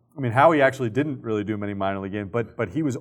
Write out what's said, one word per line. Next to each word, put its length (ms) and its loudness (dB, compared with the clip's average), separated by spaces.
I 40 -8
mean, 120 0
Howie 280 6
actually 300 2
didn't 320 -4
really 220 -2
do 120 -2
many 180 -4
minor 260 -2
league 120 -8
games, 200 -6
but, 240 -4
but 140 -4
he 120 -4
was 180 0